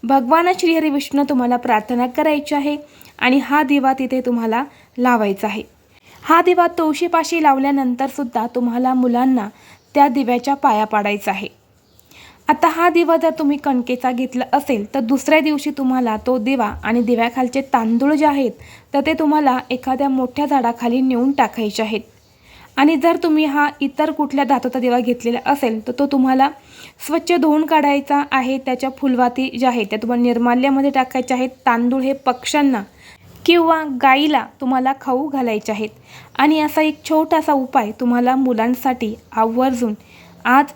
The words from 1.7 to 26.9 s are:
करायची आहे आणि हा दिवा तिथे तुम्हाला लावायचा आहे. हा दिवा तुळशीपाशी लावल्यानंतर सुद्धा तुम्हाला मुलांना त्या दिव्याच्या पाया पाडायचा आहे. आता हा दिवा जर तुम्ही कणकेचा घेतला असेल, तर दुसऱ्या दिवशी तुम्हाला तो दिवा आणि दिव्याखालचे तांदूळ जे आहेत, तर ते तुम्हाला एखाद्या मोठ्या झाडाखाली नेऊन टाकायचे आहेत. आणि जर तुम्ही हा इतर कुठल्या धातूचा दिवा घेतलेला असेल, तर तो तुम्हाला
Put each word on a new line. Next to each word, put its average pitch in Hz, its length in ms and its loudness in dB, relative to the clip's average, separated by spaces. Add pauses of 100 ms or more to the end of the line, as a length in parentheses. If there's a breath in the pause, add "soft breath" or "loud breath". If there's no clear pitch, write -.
करायची 302 480 -2
आहे 294 220 -2 (420 loud breath)
आणि 254 200 2
हा 277 240 0
दिवा 269 300 2
तिथे 262 280 -2
तुम्हाला 233 440 -2 (340 loud breath)
लावायचा 220 480 0
आहे. 208 160 -6 (600 soft breath)
हा 330 200 4
दिवा 349 240 4
तुळशीपाशी 330 760 -2
लावल्यानंतर 269 640 0
सुद्धा 240 480 -6
तुम्हाला 247 400 0
मुलांना 247 540 2 (460 soft breath)
त्या 285 140 6
दिव्याच्या 247 460 0
पाया 226 300 2
पाडायचा 208 460 -2
आहे. 196 180 -6 (1000 loud breath)
आता - 200 2
हा 330 200 2
दिवा 339 280 2
जर 330 220 2
तुम्ही 294 180 0
कणकेचा 254 560 -2
घेतला 247 400 -4
असेल, 254 420 -2
तर 277 60 -2
दुसऱ्या 277 400 2
दिवशी 294 300 -2
तुम्हाला 254 460 -2 (100)
तो 254 120 0
दिवा 233 360 -2 (100)
आणि 233 180 0
दिव्याखालचे 240 580 0
तांदूळ 247 520 0
जे 302 140 2
आहेत, 277 240 0 (440 loud breath)
तर 277 120 2
ते 311 60 0
तुम्हाला 302 460 2 (120)
एखाद्या 262 380 -2
मोठ्या 262 380 -2
झाडाखाली 240 540 0
नेऊन 262 320 0
टाकायचे 226 500 -2
आहेत. 214 180 -4 (760 soft breath)
आणि 294 200 4
जर 330 260 2
तुम्ही 311 220 2
हा 294 240 0 (120)
इतर 302 300 -2
कुठल्या 294 340 -2
धातूचा 254 340 0
दिवा 247 200 2
घेतलेला 240 480 -2
असेल, 233 400 -2
तर 247 120 -6
तो 285 80 2
तुम्हाला 262 440 2 (560 loud breath)